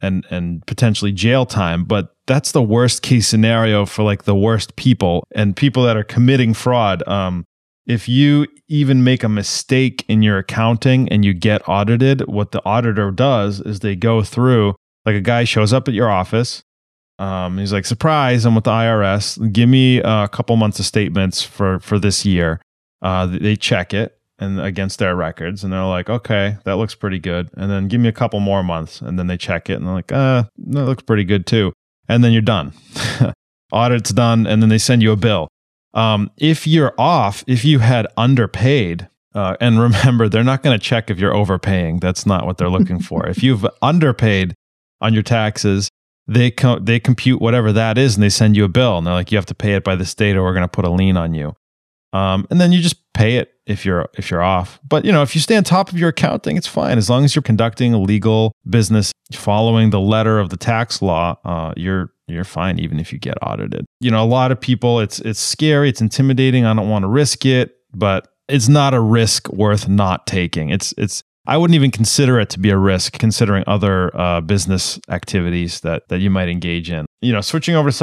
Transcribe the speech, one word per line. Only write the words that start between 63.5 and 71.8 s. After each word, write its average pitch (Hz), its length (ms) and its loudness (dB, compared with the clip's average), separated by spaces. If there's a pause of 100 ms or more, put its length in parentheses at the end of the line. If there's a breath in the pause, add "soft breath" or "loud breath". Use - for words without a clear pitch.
You 123 120 0
know, 110 120 2
a - 20 2
lot 127 280 2
of - 80 -6
people, 120 400 0
it's, - 180 -6
it's 107 220 -6
scary, 147 480 0
it's 120 100 -2
intimidating. 131 640 2
"I 110 80 2
don't 107 160 -2
wanna 98 200 0
risk 135 360 0
it," 131 300 0 (180)
but 98 360 -2 (180)
it's 127 220 2
not 143 240 4
a 120 80 2
risk 110 500 2
worth 104 380 0
not 98 360 0
taking. 85 440 -4
It's, - 280 -4
it's, - 240 -6 (260)
I 139 100 2
wouldn't 170 180 4
even 139 160 4